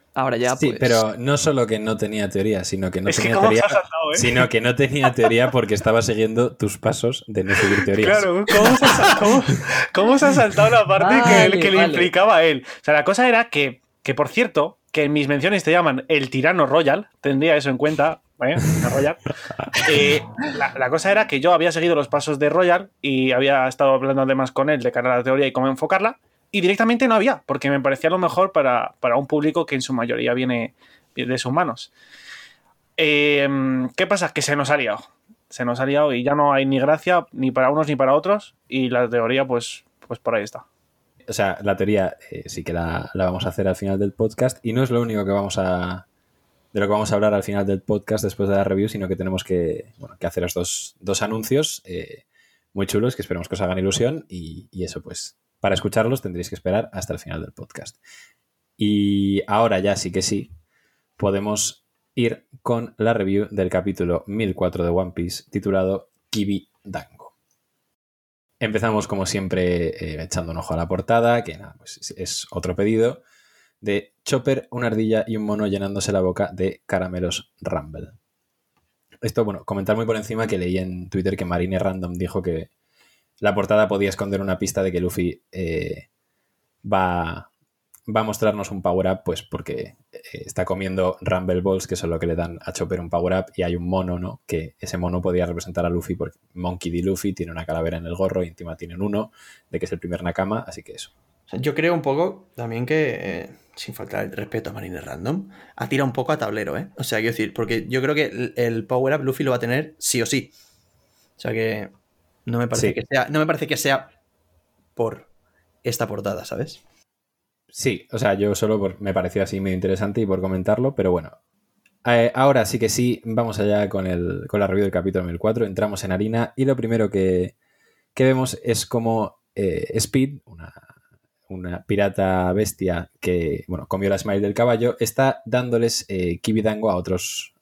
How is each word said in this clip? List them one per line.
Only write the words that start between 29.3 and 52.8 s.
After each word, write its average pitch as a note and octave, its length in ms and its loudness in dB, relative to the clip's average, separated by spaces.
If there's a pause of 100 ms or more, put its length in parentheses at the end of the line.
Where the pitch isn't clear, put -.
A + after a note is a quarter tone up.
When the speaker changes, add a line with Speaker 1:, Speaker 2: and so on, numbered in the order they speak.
Speaker 3:
que C#3+ 80 -2
en C3 80 -2
su C3+ 100 -4
mayoría A#2+ 400 -2
viene B2 400 -2 (420)
de B2+ 220 -4
sus B2 140 -4
manos. C#3+ 420 -4 (1000)
Em, C#3 920 2
¿qué F#3 180 -2
pasa? F3+ 260 0
Que D3+ 80 -2
se D3 140 0
nos C#3 160 0
ha D3 60 4
liado. A2 280 -2 (460)
Se B2 140 -6
nos A#2+ 140 -2
ha C3 60 0
liado C#3+ 280 2
y B2 100 -2
ya C#3+ 100 2
no C#3+ 200 4
hay C3+ 120 4
ni C3+ 140 2
gracia D#3 520 2
ni C3 200 -2
para C3 180 4
unos D3+ 160 2
ni D3 100 0
para C3+ 200 4
otros, F#3+ 400 0 (120)
y B2+ 220 -2
la B2 180 2
teoría, A#2+ 380 2
pues, A#2+ 400 -4 (220)
pues A#2 100 -10
por A#2 160 -2
ahí G#2+ 100 0
está. - 220 -14 (640)
Speaker 2:
O A2+ 60 -8
sea, G2 280 0
la G2+ 140 2
teoría, F#2+ 420 2 (140)
eh, - 180 -14
sí E2+ 140 -10
que E2 100 -6
la, E2 400 -4
la F#2+ 120 0
vamos F2+ 200 -2
a F#2 40 -2
hacer F#2 180 -2
al F#2 80 0
final G2 240 -2
del G2+ 140 0
podcast, A#2 520 -2
y A2+ 80 -2
no B2 80 2
es B2+ 80 0
lo A#2+ 100 2
único A2 260 -2
que G2 60 0
vamos G2 280 -2
a, F2+ 480 -2 (640)
de G#2+ 60 -2
lo G2+ 80 2
que G2+ 40 0
vamos G#2 200 0
a G#2+ 40 2
hablar G#2 200 2
al G2 80 0
final G2+ 240 -2
del G2 160 -2
podcast G#2+ 400 -2
después G2+ 260 -2
de G2 60 2
la G2 80 2
review, G2 260 0
sino G2 180 -6
que F#2 80 -2
tenemos F#2+ 280 -4
que, E2+ 560 -2
bueno, - 200 -18
que - 60 -6
haceros F2 300 -4
dos, - 460 -6
dos F#2+ 200 -2
anuncios, A2+ 640 -2
eh, - 380 -12 (500)
muy G2 140 -2